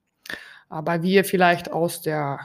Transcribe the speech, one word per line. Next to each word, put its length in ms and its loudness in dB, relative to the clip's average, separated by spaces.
Aber 320 -4
wie 120 2
ihr 100 6
vielleicht 480 2
aus 300 -2
der 420 -4